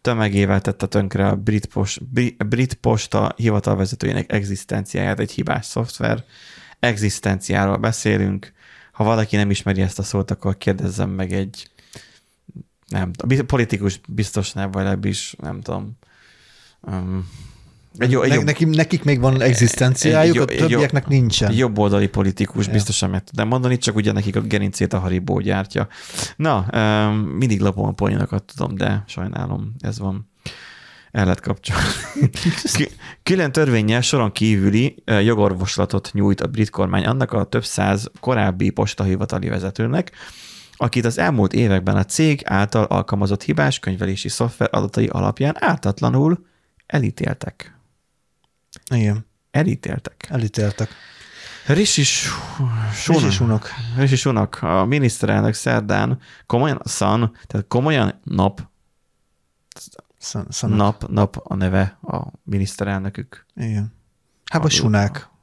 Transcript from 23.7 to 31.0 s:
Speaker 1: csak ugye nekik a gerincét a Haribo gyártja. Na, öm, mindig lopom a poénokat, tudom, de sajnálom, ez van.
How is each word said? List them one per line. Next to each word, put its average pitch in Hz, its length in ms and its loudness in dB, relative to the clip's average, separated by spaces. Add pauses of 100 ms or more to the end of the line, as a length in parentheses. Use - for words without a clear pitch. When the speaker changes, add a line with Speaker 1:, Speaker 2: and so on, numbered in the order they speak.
Speaker 1:
csak 110 180 -2
ugye 104 160 2
nekik 101 240 0
a 107 40 0
gerincét 101 520 -2
a 92 60 0
Haribo 92 420 0
gyártja. 98 480 -2 (480)
Na, 131 360 0
öm, 107 420 2
mindig 104 460 0
lopom 101 260 0
a 101 60 -2
poénokat, 98 500 -2 (140)
tudom, - 200 -4
de 101 300 -2
sajnálom, 98 720 -6
ez 107 180 -6
van. 98 300 -6 (840)